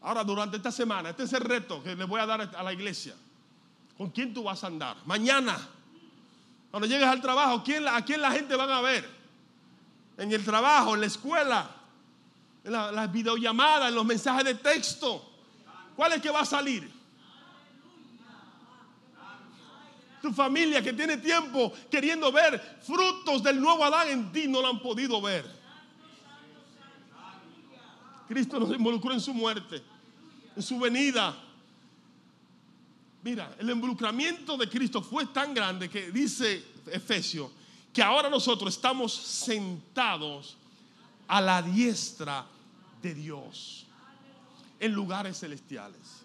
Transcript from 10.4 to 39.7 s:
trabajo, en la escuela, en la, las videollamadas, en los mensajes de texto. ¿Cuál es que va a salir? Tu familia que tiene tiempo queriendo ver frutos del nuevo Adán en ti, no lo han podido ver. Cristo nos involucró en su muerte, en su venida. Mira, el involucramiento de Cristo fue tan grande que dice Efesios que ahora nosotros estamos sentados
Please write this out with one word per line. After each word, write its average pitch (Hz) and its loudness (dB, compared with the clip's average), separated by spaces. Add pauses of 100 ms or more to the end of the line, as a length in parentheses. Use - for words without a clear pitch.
trabajo, 226 6
en 214 2
la 214 0
escuela, 262 0 (920)
en 208 -6
la, 208 -2
las 214 -2
videollamadas, 233 4
en 233 0
los 220 2
mensajes 254 2
de 262 2
texto. 285 -2 (600)
¿Cuál 330 4
es 311 0
que 302 -2
va 302 2
a - 2
salir? 269 -2 (3250)
Tu 285 -4
familia 277 2
que 247 -2
tiene 302 -2
tiempo 277 0 (180)
queriendo 302 2
ver 294 2
frutos 349 0
del 277 2
nuevo 320 6
Adán 311 4
en 233 -2
ti, 302 -2
no 262 0
lo 262 2
han 247 -2
podido 240 -2
ver. 185 -4 (2750)
Cristo 262 0
nos 220 2
involucró 233 2
en 240 0
su 277 -4
muerte, 214 -2 (720)
en 202 -6
su 254 -4
venida. 247 2 (1800)
Mira, 214 -8
el 226 -2
involucramiento 247 -2
de 240 0
Cristo 226 -2
fue 277 -4
tan 285 -2
grande 185 -2
que 190 -8
dice 220 0 (240)
Efesios 170 -4 (420)
que 240 4
ahora 269 6
nosotros 220 0
estamos 247 0
sentados 180 -4 (680)